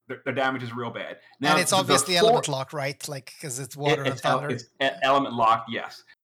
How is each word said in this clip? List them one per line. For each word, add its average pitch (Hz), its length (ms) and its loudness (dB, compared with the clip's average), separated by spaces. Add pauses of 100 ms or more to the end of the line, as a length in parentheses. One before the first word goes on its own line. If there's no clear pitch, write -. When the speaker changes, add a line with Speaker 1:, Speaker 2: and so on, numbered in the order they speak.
Speaker 1:
their, 123 180 -10
their 127 80 -4
damage 131 300 0
is 117 100 -8
real 120 160 -6
bad. 87 300 -10 (200)
Now, 147 140 2
Speaker 2:
and 160 80 4
it's - 100 0
Speaker 1:
the, 196 60 4
the 190 40 4
Speaker 2:
obviously 180 360 2
Speaker 1:
four 214 120 6
Speaker 2:
element 233 200 2
lock, 135 240 -6
right? 143 340 -8
Like, 139 340 -12
'cause 131 180 -10
it's 139 180 -12
water 147 260 2
Speaker 1:
It, 135 40 0
Speaker 2:
and 123 80 -2
Speaker 1:
it's - 100 -8
el-, 131 140 2
Speaker 2:
thunder. 143 160 -4
Speaker 1:
it's 120 100 -12 (160)
e-, 135 80 2 (120)
element 135 340 2
lock, 117 340 4
yes. - 340 -8 (200)